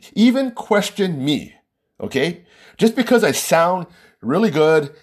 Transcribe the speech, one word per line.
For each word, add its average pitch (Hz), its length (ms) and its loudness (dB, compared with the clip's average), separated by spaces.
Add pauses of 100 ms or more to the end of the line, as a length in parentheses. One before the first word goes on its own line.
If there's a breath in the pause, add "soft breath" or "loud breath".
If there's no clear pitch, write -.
(140)
even 247 380 2
question 185 720 -2
me. 139 320 -4 (460)
Okay. 151 440 -4 (320 soft breath)
Just 226 180 2
because 240 280 2
I 156 80 2
sound 170 540 0 (360 soft breath)
really 175 280 0
good 156 540 2